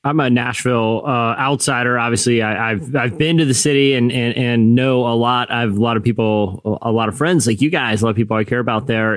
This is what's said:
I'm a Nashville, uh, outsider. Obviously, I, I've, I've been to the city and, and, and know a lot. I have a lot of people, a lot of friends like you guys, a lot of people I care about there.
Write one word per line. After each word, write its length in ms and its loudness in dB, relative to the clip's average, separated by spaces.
I'm 200 0
a 80 2
Nashville, 760 0
uh, 320 0
outsider. 640 0
Obviously, 420 0
I, 300 -2
I've, 240 -6
I've 220 -2
been 220 2
to 40 4
the 100 2
city 420 2
and, 180 0
and, 240 -2
and 360 2
know 320 2
a 80 0
lot. 380 0
I 80 -2
have 160 -2
a 60 0
lot 160 0
of 80 -4
people, 760 -2
a 80 -4
lot 200 0
of 80 -8
friends 280 0
like 160 0
you 80 2
guys, 320 -2
a 40 0
lot 60 2
of 40 -2
people 220 0
I 80 0
care 140 -2
about 280 -2
there. 300 0